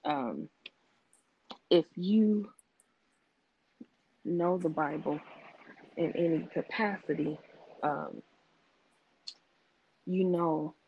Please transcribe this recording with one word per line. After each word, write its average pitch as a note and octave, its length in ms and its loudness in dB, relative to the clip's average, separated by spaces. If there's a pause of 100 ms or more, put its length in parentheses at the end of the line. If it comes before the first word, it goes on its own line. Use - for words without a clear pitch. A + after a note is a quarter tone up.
Um, D#3 440 -2 (1200)
if E3+ 160 6 (100)
you G#3 540 2 (1700)
know F3 340 2
the F3 100 0
Bible D3+ 520 -2 (760)
in E3 200 0
any E3+ 360 2
capacity, D#3 880 -2 (440)
um, D3 400 -6 (1800)
you F#3 180 2
know E3 500 0 (140)